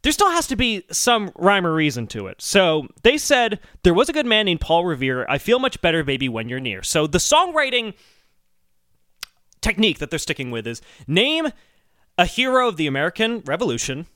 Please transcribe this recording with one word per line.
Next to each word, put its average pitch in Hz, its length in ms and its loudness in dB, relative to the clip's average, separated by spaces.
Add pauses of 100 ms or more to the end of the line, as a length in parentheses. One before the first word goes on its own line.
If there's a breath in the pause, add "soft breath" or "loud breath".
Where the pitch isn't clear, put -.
there 302 100 2
still 392 180 4
has 339 180 0
to 254 80 -2
be 220 340 0
some 214 460 2
rhyme 190 300 4
or 160 80 0
reason 143 340 0
to 104 180 -8
it. - 160 -14
So 156 460 0 (140)
they 262 160 4
said, 233 420 0 (220 soft breath)
"There 175 120 6
was 240 140 4
a 330 40 -4
good 285 140 0
man 214 200 2
named 170 140 0
Paul 170 240 2
Revere. 131 440 -2
I 139 100 0
feel 233 200 2
much 262 220 -4
better, 165 220 2
baby, 135 260 -2
when 113 200 -6
you're 127 120 -6
near." 104 220 -8
So 156 240 0
the 151 120 0
songwriting 285 760 2 (1700 soft breath)
technique 202 380 2
that 147 120 -8
they're 160 80 -4
sticking 135 320 -6
with 113 160 -6
is 117 140 -8 (260 loud breath)
name 285 420 2 (720)
a 180 60 4
hero 254 440 -2
of 185 80 -6
the 156 100 -4
American 175 580 -4
Revolution 143 720 -6